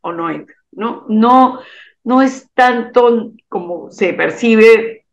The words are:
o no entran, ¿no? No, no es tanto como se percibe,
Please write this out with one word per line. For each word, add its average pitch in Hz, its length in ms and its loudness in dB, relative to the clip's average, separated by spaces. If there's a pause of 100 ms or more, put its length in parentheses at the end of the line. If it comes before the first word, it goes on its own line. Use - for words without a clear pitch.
o 170 100 -10
no 165 180 -8
entran, 151 280 -14 (140)
¿no? - 360 -10
No, 247 520 2 (440)
no 254 180 0
es - 320 -6
tanto 240 800 0 (160)
como 175 420 -12
se 180 220 -4
percibe, 220 1000 2